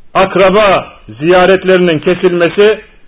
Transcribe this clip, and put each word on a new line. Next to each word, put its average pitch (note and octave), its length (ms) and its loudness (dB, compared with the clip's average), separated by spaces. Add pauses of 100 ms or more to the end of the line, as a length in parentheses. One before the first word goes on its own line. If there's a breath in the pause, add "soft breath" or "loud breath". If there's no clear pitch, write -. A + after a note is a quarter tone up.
(140)
akraba F#3+ 800 0 (260)
ziyaretlerinin F3+ 800 2
kesilmesi F3+ 800 0 (280)